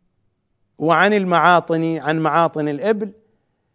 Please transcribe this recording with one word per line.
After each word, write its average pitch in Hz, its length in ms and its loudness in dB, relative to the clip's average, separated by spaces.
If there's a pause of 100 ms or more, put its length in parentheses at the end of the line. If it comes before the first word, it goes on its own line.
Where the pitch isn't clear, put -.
(760)
وعن 170 360 2
المعاطن، 165 840 2
عن 156 220 -4
معاطن 156 480 0
الإبل 196 440 -4 (640)